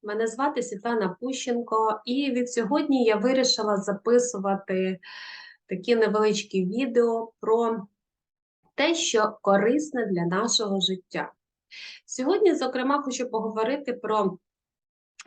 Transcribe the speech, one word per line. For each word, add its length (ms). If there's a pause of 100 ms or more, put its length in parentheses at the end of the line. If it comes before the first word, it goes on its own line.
Мене 240
звати 360
Світлана 560
Пущенко, 840
і 260
від 200
сьогодні 540
я 100
вирішила 600
записувати 1200 (680)
такі 280
невеличкі 680
відео 760
про 480 (880)
те, 200
що 460
корисне 640
для 200
нашого 560
життя. 500 (720)
Сьогодні, 500
зокрема, 460
хочу 280
поговорити 640
про 440 (880)